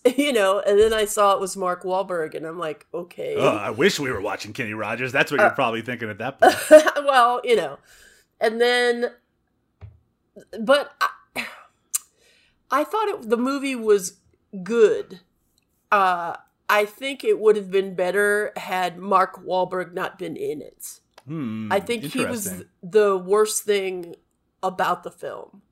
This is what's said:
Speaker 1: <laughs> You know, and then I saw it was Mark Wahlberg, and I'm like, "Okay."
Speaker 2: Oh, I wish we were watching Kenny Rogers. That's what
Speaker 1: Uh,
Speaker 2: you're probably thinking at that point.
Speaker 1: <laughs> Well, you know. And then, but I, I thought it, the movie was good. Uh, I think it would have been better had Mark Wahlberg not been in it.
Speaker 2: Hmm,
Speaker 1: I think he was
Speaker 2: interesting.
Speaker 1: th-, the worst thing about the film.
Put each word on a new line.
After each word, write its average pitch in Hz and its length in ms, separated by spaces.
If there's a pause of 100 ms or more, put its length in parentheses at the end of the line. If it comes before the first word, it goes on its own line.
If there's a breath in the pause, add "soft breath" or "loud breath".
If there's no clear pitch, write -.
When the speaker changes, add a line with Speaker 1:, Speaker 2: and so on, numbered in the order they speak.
Speaker 1:
<laughs> 262 100
You 285 160
know, 196 280
and 202 200
then 220 140
I 214 100
saw 202 300
it - 60
was 185 140
Mark 180 280
Wahlberg, 185 520
and 151 120
I'm 165 120
like, 160 360
"Okay." 170 420
Speaker 2:
Oh, 135 120 (100)
I 104 100
wish 135 320
we 131 100
were 104 120
watching 101 320
Kenny 110 180
Rogers. 117 400
That's 151 180
what 143 100
Speaker 1:
Uh, - 40
Speaker 2:
you're - 80
probably 113 300
thinking 120 260
at 104 80
that 120 240
point. - 140 (160)
Speaker 1:
<laughs> 302 340
Well, 247 400
you 233 120
know. 147 200 (640 soft breath)
And 226 200
then, 240 500 (1500)
but 262 400
I, - 460 (1200 soft breath)
I 294 140
thought 415 240
it, 247 220
the 240 60
movie 269 400
was 208 420 (440)
good. 185 580 (720)
Uh, 180 440 (320)
I 208 160
think 269 400
it 214 140
would 214 180
have 190 140
been 190 240
better 208 640
had 180 420
Mark 185 460
Wahlberg 180 480
not 180 260
been 165 180
in 143 260
it. - 380 (260)
Speaker 2:
Hmm, 113 460
Speaker 1:
I 196 80
think 226 240
he 240 200
was 208 220
Speaker 2:
interesting. 185 120
Speaker 1:
th-, - 100 (140)
the 196 340
worst 208 480
thing 185 520 (460)
about 180 420
the 175 60
film. - 600